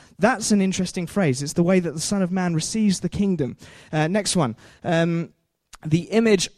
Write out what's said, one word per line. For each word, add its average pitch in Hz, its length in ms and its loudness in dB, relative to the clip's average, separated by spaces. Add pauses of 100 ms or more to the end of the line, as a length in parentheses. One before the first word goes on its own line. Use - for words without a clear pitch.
(200)
That's 220 320 2
an 208 100 4
interesting 185 460 -4
phrase. 143 340 0
It's 143 120 -8
the 170 100 2
way 185 160 4
that 165 140 -6
the 160 60 -8
Son 196 220 -2
of 175 80 -2
Man 180 240 0
receives 202 460 0
the 180 80 -4
kingdom. 175 480 -2 (360)
Uh, 156 140 0
next 190 300 -2
one. 131 180 0 (300)
Um, 170 480 0 (520)
the 160 200 0
image 214 540 2